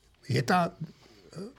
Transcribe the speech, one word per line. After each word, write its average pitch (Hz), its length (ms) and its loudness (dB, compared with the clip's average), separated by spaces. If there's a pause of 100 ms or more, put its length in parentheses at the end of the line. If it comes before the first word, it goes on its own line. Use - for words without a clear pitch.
(300)
je - 160 2
tá, 180 240 2
e, - 880 -16